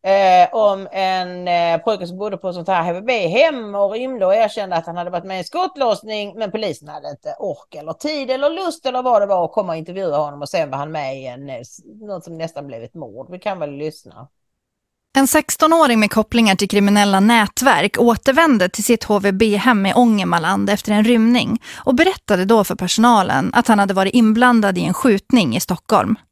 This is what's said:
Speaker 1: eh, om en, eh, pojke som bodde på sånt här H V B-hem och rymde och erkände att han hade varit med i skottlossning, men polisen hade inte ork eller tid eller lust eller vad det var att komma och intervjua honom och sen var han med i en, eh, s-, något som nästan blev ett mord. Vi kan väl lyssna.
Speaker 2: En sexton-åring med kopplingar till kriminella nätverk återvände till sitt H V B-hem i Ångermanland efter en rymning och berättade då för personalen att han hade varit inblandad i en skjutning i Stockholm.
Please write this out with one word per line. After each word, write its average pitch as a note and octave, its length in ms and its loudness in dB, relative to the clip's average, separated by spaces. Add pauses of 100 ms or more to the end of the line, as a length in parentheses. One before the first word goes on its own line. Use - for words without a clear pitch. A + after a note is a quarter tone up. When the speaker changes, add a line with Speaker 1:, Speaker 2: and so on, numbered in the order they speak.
Speaker 1:
eh, F#3+ 480 6
om G3+ 380 2
en, F#3 560 -4
eh, E3+ 360 2
pojke F#3+ 240 -2
som F3 100 -12
bodde G3 200 -6
på F3+ 160 -8
sånt F3 140 -8
här F3+ 160 0
H F3 100 -2
V F#3 80 -8
B-hem A3+ 760 0
och G3+ 160 0
rymde A#3+ 340 -4
och F#3+ 100 2
erkände G#3 400 -2
att E3 100 -2
han E3+ 120 -10
hade F3 120 -8
varit F3+ 160 -8
med F#3+ 140 -8
i F3+ 40 -8
skottlossning, A3 920 -4
men G#3+ 140 -6
polisen D#3 360 -8
hade D3 220 -14
inte - 300 -12
ork - 360 -10
eller D#3 180 -12
tid C#4+ 360 -8
eller C4+ 200 0
lust E4 360 -8
eller B3+ 180 -4
vad A#3 180 2
det G3+ 40 0
var F#3 200 0
att - 60 -8
komma F#3+ 200 -4
och D#3+ 60 -6
intervjua F3 400 -6
honom D3 240 -6
och C#3 80 -12
sen D#3+ 200 -4
var C3+ 80 -8
han D3 140 -8
med C3+ 300 -8
i C3 40 -14
en, C3 240 -14
eh, C3+ 60 -12
s-, B2 240 -18 (220)
något G3 220 -12
som E3 140 -16
nästan D#3+ 300 -10
blev A#2 160 -14
ett A#2 120 -20
mord. C3 360 -16
Vi F3+ 80 -16
kan F#3+ 200 -8
väl D3 120 -8
lyssna. C#3+ 560 -14 (920)
Speaker 2:
En C4+ 100 2
sexton-åring D#4 720 2
med G#3 120 0
kopplingar A3 440 2
till G3 140 -4
kriminella G3+ 500 2
nätverk G#3+ 800 2
återvände A#3+ 680 2
till - 140 -6
sitt A#3 200 2
H G#3 160 0
V G3+ 120 2
B-hem G3+ 540 2
i G3 80 0
Ångermanland G3 760 2
efter G#3 220 -2
en G#3 120 4
rymning A#3 580 2 (240)
och C4 100 2
berättade A#3+ 500 0
då G#3+ 180 4
för - 120 -4
personalen F#3+ 760 2
att A#3 140 2
han G#3+ 120 4
hade G3 140 0
varit F#3+ 200 0
inblandad A3 640 4
i - 80 -2
en F3 80 -2
skjutning G3+ 600 2
i E3+ 40 0
Stockholm. C3+ 560 0 (160)